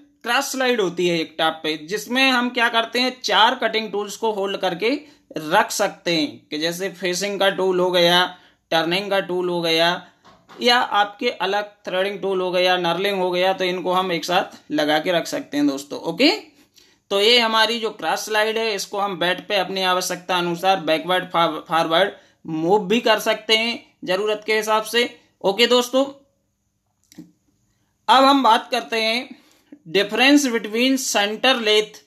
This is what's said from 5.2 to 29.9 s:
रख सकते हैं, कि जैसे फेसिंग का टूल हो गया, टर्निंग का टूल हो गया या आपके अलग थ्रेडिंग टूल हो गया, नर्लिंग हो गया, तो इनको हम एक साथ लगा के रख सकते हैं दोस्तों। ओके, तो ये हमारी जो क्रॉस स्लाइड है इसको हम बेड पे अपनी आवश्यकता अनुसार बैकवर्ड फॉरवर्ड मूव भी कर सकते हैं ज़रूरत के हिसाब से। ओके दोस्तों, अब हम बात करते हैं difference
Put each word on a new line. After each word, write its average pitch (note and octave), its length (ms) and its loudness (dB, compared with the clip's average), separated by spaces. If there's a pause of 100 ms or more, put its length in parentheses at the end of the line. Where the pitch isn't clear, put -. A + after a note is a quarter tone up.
रख E3+ 340 0
सकते F3 440 -2
हैं, B2+ 340 -4
कि D3+ 80 -8
जैसे E3+ 340 -4
फेसिंग F#3 480 -4
का G3 120 4
टूल F#3 280 0
हो F3+ 120 2
गया, F3 340 4 (460)
टर्निंग E3+ 380 0
का G3 120 0
टूल F3+ 280 -2
हो F3 120 -2
गया E3 280 2 (720)
या B3 160 4
आपके G#3 520 -2
अलग G#3 420 -4 (140)
थ्रेडिंग F#3+ 360 -4
टूल F#3+ 200 -2
हो F3+ 100 -2
गया, F3+ 260 2
नर्लिंग F#3 420 -2
हो F#3 120 0
गया, F3+ 220 2
तो F#3 100 -6
इनको F3+ 300 -2
हम F#3 180 0
एक D#3+ 140 -4
साथ F3+ 320 -2 (140)
लगा D3+ 280 0
के F3 120 -4
रख E3 160 0
सकते C#3+ 300 -8
हैं D3 100 2
दोस्तों। C3+ 360 -6
ओके, E3+ 260 0 (840)
तो G3 100 0
ये A#3+ 180 6
हमारी A3 400 2
जो A3 120 -4
क्रॉस F#3 340 -4
स्लाइड G#3+ 320 0
है A3+ 180 -2
इसको G3 240 -6
हम G3 200 -4
बेड F3+ 280 -2
पे G#3 100 -2
अपनी F#3+ 280 -2
आवश्यकता F#3 520 -2
अनुसार F3 440 0
बैकवर्ड E3 480 -2 (380)
फॉरवर्ड E3 440 2 (340)
मूव E3+ 420 0
भी A3+ 140 2
कर A3 180 2
सकते A3 380 0
हैं A#3 220 -2 (260)
ज़रूरत G#3 400 -2
के G#3+ 100 0
हिसाब G#3+ 300 0
से। A#3+ 240 0 (340)
ओके G3+ 240 2
दोस्तों, B3 380 2 (2000)
अब B3+ 160 6
हम C4+ 200 4
बात A#3 280 4
करते A#3 300 -4
हैं A3+ 260 -2 (600)
difference A#3+ 580 4